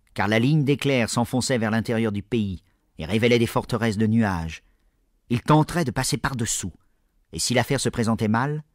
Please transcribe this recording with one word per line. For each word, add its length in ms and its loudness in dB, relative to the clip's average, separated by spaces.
car 120 0
la 120 2
ligne 240 4
d'éclairs 480 0
s'enfonçait 480 -2
vers 100 0
l'intérieur 420 0
du 120 -6
pays 400 -4
et 80 -8
révélait 320 2
des 80 4
forteresses 540 -2
de 80 2
nuages. 560 0
Il 140 -2
tenterait 420 2
de 60 -2
passer 260 -2
par-dessous, 560 -4
et 60 -14
si 160 -2
l'affaire 260 2
se 100 -2
présentait 380 0
mal, 360 -2